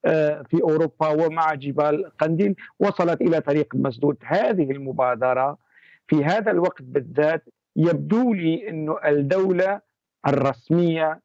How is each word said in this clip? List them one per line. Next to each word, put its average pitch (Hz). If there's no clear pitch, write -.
آه، 151
في 170
أوروبا، 156
ومع 156
جبال 147
قنديل، 165
وصلت 175
إلى 165
طريق 147
مسدود. 135
هذه 175
المبادرة 131
في 151
هذا 208
الوقت 170
بالذات 135
يبدو 170
لي 165
أنه 156
الدولة 185
الرسمية 156